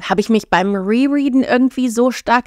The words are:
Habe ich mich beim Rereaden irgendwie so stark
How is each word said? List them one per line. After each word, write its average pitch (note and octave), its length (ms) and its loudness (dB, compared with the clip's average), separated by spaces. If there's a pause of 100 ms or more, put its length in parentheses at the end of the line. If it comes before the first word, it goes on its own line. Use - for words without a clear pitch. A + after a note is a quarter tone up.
Habe G3 220 0
ich - 80 -4
mich A3 180 0
beim F#3+ 260 0
Rereaden C4 720 0
irgendwie B3+ 460 0
so A#3+ 200 0
stark A#3+ 360 -2